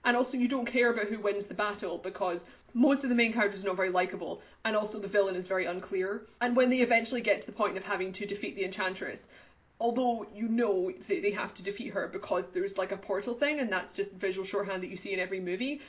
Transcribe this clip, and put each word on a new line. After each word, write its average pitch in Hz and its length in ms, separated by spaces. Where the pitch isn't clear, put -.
and 240 120
also 254 200
you 247 100
don't 247 180
care 240 260
about 214 160
who 214 120
wins 202 260
the - 80
battle, 202 460
because 180 460
most 277 300
of 262 60
the 247 60
main 226 180
characters 202 300
are 202 40
not 185 80
very 185 160
likable, 180 500
and 220 100
also 208 220
the 202 100
villain 190 280
is 180 120
very 185 180
unclear. 185 580
And 240 160
when 254 140
they 254 100
eventually 233 420
get 208 200
to - 60
the - 60
point 190 240
of 185 60
having 185 300
to 208 120
defeat 202 300
the 196 100
Enchantress, 185 640
although 233 540
you 214 140
know 208 440
that - 300
they 208 100
have 214 240
to 180 80
defeat 202 300
her 175 140
because - 420
there's, 196 280
like, 185 140
a 196 60
portal 202 380
thing, 294 240
and 233 120
that's 185 220
just 196 200
visual 185 320
shorthand 190 360
that 185 80
you 190 80
see 202 160
in 185 60
every 185 200
movie, 220 500